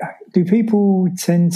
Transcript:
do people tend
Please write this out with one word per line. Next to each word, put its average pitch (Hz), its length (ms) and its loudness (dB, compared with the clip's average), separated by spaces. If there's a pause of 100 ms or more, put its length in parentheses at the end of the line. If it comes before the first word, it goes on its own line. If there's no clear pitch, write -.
(340)
do 180 120 2
people 202 720 0
tend 175 400 0